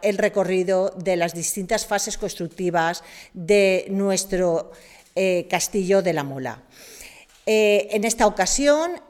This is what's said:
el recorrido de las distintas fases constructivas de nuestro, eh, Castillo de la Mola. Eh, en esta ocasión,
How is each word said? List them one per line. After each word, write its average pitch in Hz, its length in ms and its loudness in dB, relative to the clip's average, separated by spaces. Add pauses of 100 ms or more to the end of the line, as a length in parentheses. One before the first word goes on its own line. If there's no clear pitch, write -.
el 202 160 0
recorrido 190 760 0
de 185 200 -2
las 170 180 -2
distintas 190 500 -4
fases 208 320 -4
constructivas 175 840 -4 (320)
de 190 560 2
nuestro, 185 800 0 (460)
eh, 185 340 0
Castillo 190 500 0
de 175 120 0
la 151 100 -2
Mola. 131 400 -10 (800)
Eh, 208 460 4
en 208 140 -2
esta 226 240 2
ocasión, 285 800 0